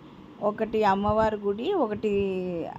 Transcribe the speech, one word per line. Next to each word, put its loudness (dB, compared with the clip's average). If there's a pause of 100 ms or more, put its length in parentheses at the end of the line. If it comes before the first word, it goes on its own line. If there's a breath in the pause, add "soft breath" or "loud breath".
(420 loud breath)
ఒకటి 0
అమ్మవారి 2
గుడి, -2
ఒకటి 0 (680)